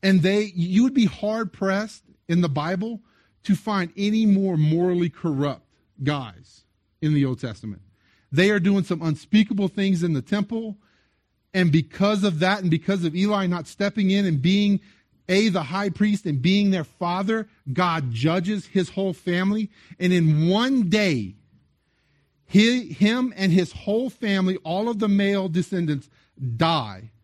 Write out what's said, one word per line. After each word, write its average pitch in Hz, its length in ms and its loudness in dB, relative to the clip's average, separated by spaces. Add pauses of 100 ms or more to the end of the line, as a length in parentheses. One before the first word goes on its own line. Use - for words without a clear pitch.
and 190 200 4
they, 202 320 0
you 185 280 2
would 254 100 0
be 233 120 4
hard 214 480 -4
pressed 196 500 -4 (240)
in 170 140 2
the 170 80 0
Bible 185 500 -4 (440)
to 196 120 2
find 190 400 -4
any 214 300 0
more 196 320 2
morally 175 520 2
corrupt 143 540 -4 (400)
guys 127 640 -8 (360)
in 156 120 0
the 143 100 2
Old 127 160 -4
Testament. 117 420 -12 (480)
They 180 220 2
are 208 80 2
doing 196 240 2
some 165 180 -4
unspeakable 196 680 0
things 190 340 0
in 175 80 0
the 139 100 -2
temple, 208 560 -4 (760)
and 180 180 2
because 196 540 2
of 170 140 0
that, 190 220 2
and 180 80 0
because 175 360 0
of 156 100 -2
Eli 196 320 0
not 175 200 -4
stepping 202 440 -2
in 202 140 2
and 160 160 0
being, 196 400 2 (480)
A, 196 180 4
the 175 160 0
high 190 260 -4
priest 208 360 -2
and 147 160 -2
being 196 300 2
their 180 120 -2
father, 196 640 -4 (240)
God 160 400 -2
judges 170 560 -2
his 185 220 -2
whole 190 240 -4
family. 196 560 -2 (280)
And 180 140 0
in 160 380 4
one 233 400 2
day, 156 460 0 (1080)
he, 233 460 2
him 226 460 0
and 190 160 0
his 180 180 2
whole 220 380 -4
family, 190 480 -2
all 190 320 -4
of 226 100 -6
the 214 80 0
male 202 400 2
descendants, 165 640 -2 (480)
die. 113 540 -2 (120)